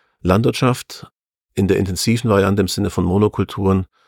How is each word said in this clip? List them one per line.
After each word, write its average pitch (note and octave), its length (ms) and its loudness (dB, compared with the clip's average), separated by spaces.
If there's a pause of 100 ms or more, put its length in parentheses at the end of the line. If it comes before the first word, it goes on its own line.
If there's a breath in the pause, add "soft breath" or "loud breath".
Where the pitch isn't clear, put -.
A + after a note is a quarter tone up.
(220)
Landwirtschaft A#2 840 0 (520)
in G2 100 2
der G2 100 2
intensiven G2+ 500 -2
Variante G2+ 320 2
im F#2 80 2
Sinne G#2 220 -4
von F2+ 160 -2
Monokulturen, F#2+ 800 0 (220)